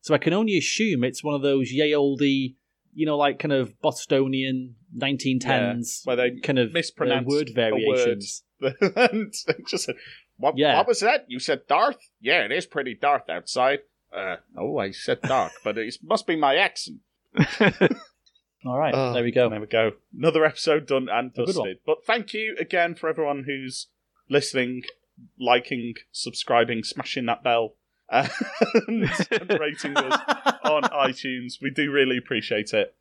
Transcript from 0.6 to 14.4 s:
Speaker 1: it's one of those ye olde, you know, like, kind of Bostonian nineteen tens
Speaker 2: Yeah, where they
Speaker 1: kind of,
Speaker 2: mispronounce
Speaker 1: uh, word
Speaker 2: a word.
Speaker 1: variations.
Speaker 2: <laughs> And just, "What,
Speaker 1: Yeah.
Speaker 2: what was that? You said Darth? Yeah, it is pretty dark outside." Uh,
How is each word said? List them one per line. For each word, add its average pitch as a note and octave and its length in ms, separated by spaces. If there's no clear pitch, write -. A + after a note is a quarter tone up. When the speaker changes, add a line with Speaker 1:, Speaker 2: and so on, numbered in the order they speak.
Speaker 1:
it's B2+ 200
one D3 120
of C#3 60
those C#3 300
ye D3 220
olde, C#3+ 280
you C#3 840
know, D3+ 120
like, C#3+ 220
kind D3 120
of C3 300
Bostonian C3 960
nineteen C3+ 460
tens A#2+ 680
Speaker 2:
Yeah, B2+ 100
where B2 160
they B2 80
Speaker 1:
kind C3+ 200
of, A#2 140
Speaker 2:
mispronounce C3+ 520
Speaker 1:
uh, B2+ 100
word D3 140
Speaker 2:
a - 20
word. A2 40
Speaker 1:
variations. A#2 880
Speaker 2:
<laughs> C3+ 140
And G#3+ 360
just, - 240
"What, C#3 200
Speaker 1:
Yeah. C#3+ 200
Speaker 2:
what F3+ 100
was - 140
that? B3 260
You B2 120
said C3+ 280
Darth? A3 300
Yeah, C#3+ 240
it G#2+ 60
is F3 140
pretty B2+ 340
dark C#3+ 300
outside." C#3 500
Uh, F#2 220